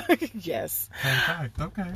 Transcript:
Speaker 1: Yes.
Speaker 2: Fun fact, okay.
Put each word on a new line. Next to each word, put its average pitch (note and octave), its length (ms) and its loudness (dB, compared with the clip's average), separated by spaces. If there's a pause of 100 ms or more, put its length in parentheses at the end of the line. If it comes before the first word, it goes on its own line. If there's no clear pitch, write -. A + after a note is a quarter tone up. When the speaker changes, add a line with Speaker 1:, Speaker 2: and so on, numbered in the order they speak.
(360)
Speaker 1:
Yes. - 540 -2 (120)
Speaker 2:
Fun C3+ 200 4
fact, E3+ 380 0
okay. F3+ 360 -4